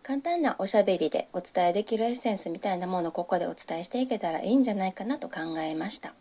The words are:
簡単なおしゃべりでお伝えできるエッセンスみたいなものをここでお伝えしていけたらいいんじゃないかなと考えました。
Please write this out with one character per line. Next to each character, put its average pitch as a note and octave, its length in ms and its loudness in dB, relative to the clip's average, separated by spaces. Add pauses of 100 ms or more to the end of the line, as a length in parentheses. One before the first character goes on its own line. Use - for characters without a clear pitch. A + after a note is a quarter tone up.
簡 C#4 200 -2
単 F4 200 0
な C#4 180 2
お F#3+ 80 0
し - 80 2
ゃ G#3 80 8
べ G3 140 4
り D#3 120 2
で - 240 -2
お F3+ 60 -2
伝 F3+ 300 2
え F3 40 2
で G#3 100 0
き A3 140 -2
る A3 80 2
エ A#3+ 60 0
ッ B3 40 -2
セ B3 160 -2
ン G3 60 -2
ス F#3 120 -6
み E3 100 -6
た G3 140 0
い F3+ 40 0
な F3+ 100 -4
も F3+ 140 0
の E3+ 80 -2
を - 20 -4
こ F3 140 -4
こ F#3 120 2
で F3 100 0
お E3 60 -6
伝 - 260 -6
え E3+ 40 -4
し - 40 -6
て B3 140 -2
い C4 60 2
け A#3+ 100 -2
た F3 140 -2
ら D#3+ 100 -2
い - 60 -4
い G#3+ 80 4
ん C4+ 80 8
じ B3 80 2
ゃ G#3 40 0
な F#3+ 120 0
い F#3 60 -2
か G3 120 -8
な C4+ 140 -2
と - 100 -8
考 E3 300 -6
え D#3 160 -2
ま D#3+ 140 -4
し - 100 0
た。 - 220 -10